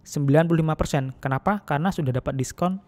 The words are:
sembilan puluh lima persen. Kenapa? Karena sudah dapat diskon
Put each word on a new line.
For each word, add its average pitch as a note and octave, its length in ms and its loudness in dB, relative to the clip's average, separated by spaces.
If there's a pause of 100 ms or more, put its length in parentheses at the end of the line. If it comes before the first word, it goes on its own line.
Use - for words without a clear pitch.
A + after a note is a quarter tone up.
sembilan D3 480 2
puluh E3 160 4
lima D#3 120 0
persen. C3 440 -2
Kenapa? C#3 440 -2
Karena D3+ 280 0
sudah C3+ 200 -2
dapat C#3 240 -2
diskon F3 520 -2